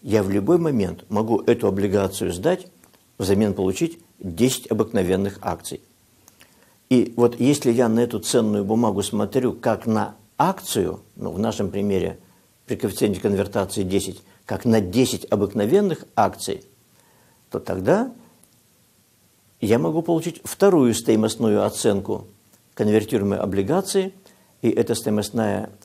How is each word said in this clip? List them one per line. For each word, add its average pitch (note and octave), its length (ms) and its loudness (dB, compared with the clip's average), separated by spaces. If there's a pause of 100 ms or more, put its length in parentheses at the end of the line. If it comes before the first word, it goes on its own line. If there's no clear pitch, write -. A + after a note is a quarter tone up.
Я G#2 200 2
в F#2+ 80 -2
любой G2+ 280 2
момент A#2 500 -2
могу A2 320 0
эту A#2 280 2
облигацию G2 640 0
сдать, D3 340 -2 (500)
взамен G2 360 2
получить G2 460 -2 (200)
десять G#2+ 500 -2
обыкновенных G2 720 0
акций. - 380 -8 (1080)
И B2 260 4
вот A#2+ 240 2
если C#3 320 2
я A#2+ 160 4
на A2+ 140 4
эту A#2 180 -2
ценную G#2+ 460 0
бумагу G#2+ 360 0
смотрю A2 520 -2
как A2+ 320 -2
на G#2+ 300 -2 (240)
акцию, A2 600 -2 (160)
ну, F2+ 160 -8
в E2+ 80 -8
нашем G#2 320 -2
примере F#2+ 480 -2 (480)
при A2 80 -4
коэффициенте G2 440 -2
конвертации G2 640 -2
десять, F#2+ 400 -2 (240)
как G3 200 -6
на A2+ 160 4
десять G#2 500 0
обыкновенных A#2+ 760 0 (100)
акций, - 480 -2 (880)
то G#2 100 -4
тогда C#3+ 540 0 (1500)
я A2+ 180 4
могу D#3+ 240 0
получить E3 400 -2
вторую D#3 500 4
стоимостную A2 720 2
оценку G2+ 640 -2 (480)
конвертируемой G#2+ 640 0
облигации, F3 720 -2 (480)
и A#2+ 80 2
эта A2+ 240 0
стоимостная G#2 800 -2 (140)